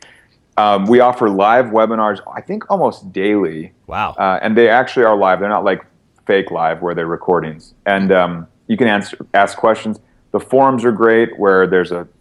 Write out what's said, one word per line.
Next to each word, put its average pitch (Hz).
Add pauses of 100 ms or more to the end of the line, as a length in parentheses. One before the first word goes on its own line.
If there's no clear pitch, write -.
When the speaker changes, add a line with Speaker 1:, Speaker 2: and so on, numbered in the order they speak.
(560)
Speaker 1:
Um, 101
we 120
offer 123
live 107
webinars, 110 (120)
I 110
think 214
almost 123
daily. 92 (140)
Speaker 2:
Wow. 98
Speaker 1:
Uh, 95
and 110
they 117
actually 127
are 107
live. 95
They're 101
not, 98
like, 113 (440)
fake 98
live 82
where 87
they're 82
recordings. 80 (140)
And, 98
um, 87 (220)
you 110
can 120
answer, 101 (160)
ask 98
questions. 110 (320)
The 101
forums 131
are 120
great 113
where 95
there's 90
a 87 (140)